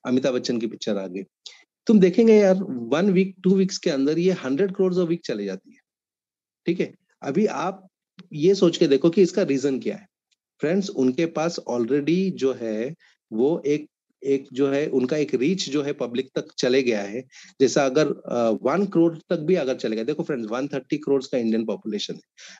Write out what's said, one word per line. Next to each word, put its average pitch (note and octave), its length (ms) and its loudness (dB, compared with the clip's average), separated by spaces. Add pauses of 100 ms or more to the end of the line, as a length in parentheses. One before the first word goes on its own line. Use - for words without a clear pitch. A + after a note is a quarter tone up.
अमिताभ B2+ 280 0
बच्चन A#2+ 240 -4
की A2+ 100 -4
पिक्चर G#2 300 -6
आ F#2+ 100 -8
गई, F#2 160 -10 (640)
तुम A3 120 8
देखेंगे G3+ 340 6
यार, G3+ 220 6 (140)
वन C3 400 -2
वीक, F#3+ 340 2
टू F#3 120 4
वीक्स F#3+ 220 0
के - 120 -2
अंदर D3 300 0
ये F#3 120 2
हंड्रेड D#3 440 -2
करोड़ F#3 180 2
a F3+ 120 0
week E3+ 200 -2
चली A2 200 -6
जाती - 280 -10
है। - 60 -20 (840)
ठीक E3+ 140 -2
है, C3+ 160 -6 (280)
अभी D3 220 0
आप F3+ 420 -4 (460)
ये E3 220 4
सोच F3 220 2
के E3+ 100 4
देखो C#3 220 4
कि F3+ 120 4
इसका F3+ 220 2
रीजन C#3 360 -2
क्या G#2+ 160 -6
है। - 120 -20 (520)
फ्रेंड्स, F#3 300 -2
उनके C3 360 0
पास E3 340 -4 (120)
already C#3+ 600 0
जो C3 220 0
है, A#2 420 -6 (380)
वो C3 320 0
एक, D3 240 -2 (340)
एक C3+ 300 -2
जो C3+ 140 0
है, C#3 200 0
उनका B2+ 300 0
एक D3 180 -2
रीच E3+ 340 -2
जो C#3+ 140 -2
है, C#3+ 100 -4
पब्लिक B2 420 -6
तक - 100 -6 (120)
चले C3 260 2
गया A2+ 180 0
है। G#2 220 -8 (380)
जैसा C3+ 240 2
अगर, C#3+ 220 2
अ, A#2+ 420 -2 (120)
वन D#3+ 240 0
करोड़ E3+ 320 2 (120)
तक F3+ 80 -2
भी D#3 180 0
अगर C3 200 -2
चले A2 200 -4
गया, A2+ 100 -4
देखो D3+ 180 -4
फ्रेंड्स, A#2 280 -6
वन B2+ 160 -4
थर्टी C#3+ 300 -6
करोड़ C#3 260 0
का C3 140 -6
इंडियन A2+ 280 0
पॉपुलेशन G#2 480 -6
है, - 80 -18 (380)